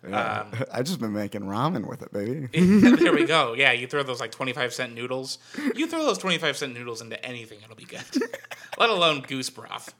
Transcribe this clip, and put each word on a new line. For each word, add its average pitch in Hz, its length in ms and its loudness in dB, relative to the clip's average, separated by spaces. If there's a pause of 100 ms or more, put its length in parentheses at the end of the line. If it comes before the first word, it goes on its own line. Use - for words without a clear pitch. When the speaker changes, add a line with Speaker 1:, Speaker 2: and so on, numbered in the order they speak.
Speaker 1:
Yeah. 113 340 -2 (120)
Speaker 2:
Um, 117 140 -4
Speaker 1:
<laughs> - 60 -16
I've 123 120 -2
just 160 160 -6
been 110 100 -4
making 101 300 -6
ramen 110 460 -2
with - 140 -12
it, - 120 -16
baby. 120 400 -4
Speaker 2:
<laughs> 202 440 8
There 339 160 6
we - 120 4
go. 147 280 2
Yeah, 131 200 6
you 123 120 -2
throw 143 180 -2
those, 123 180 -4
like, 110 100 -8
twenty-five 123 420 -4
cent 123 200 -6
noodles. 127 460 -6 (360)
You 311 120 -2
throw 320 180 -2
those 214 120 2
twenty-five 165 380 0
cent 135 180 -6
noodles 120 280 -10
into 113 240 -12
anything, 113 400 -12
it'll 110 100 -20
be - 80 -20
good. - 160 -14 (400)
<laughs> - 380 -14
Let 220 120 4
alone 170 380 4
goose 131 220 -6
broth. - 500 -14